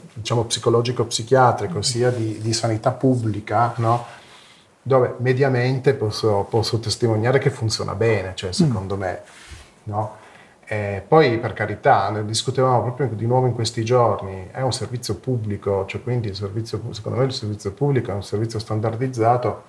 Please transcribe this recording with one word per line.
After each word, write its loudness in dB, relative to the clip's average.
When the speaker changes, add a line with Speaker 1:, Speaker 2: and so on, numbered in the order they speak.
Speaker 1:
diciamo, -2
psicologico-psichiatrico, 2
Speaker 2:
Mm. -2
Speaker 1:
sia 0
di, -4
di -2
sanità 0
pubblica, 2
no? 2
Dove 2
mediamente 2
posso, 0
posso 0
testimoniare 2
che 2
funziona -2
bene, 0
cioè, -6
Speaker 2:
Mm. -6
Speaker 1:
secondo 2
me, -4
no? -6
Eh, -4
poi, 6
per -4
carità, 2
ne -4
discutevamo 0
proprio -2
di -4
nuovo 4
in 2
questi -4
giorni, 2
è -8
un 0
servizio -6
pubblico, -2
cioè, -8
quindi -2
il -6
servizio -6
pu-, -8
secondo -4
me 4
il -2
servizio -6
pubblico 0
è -4
un -6
servizio -4
standardizzato 0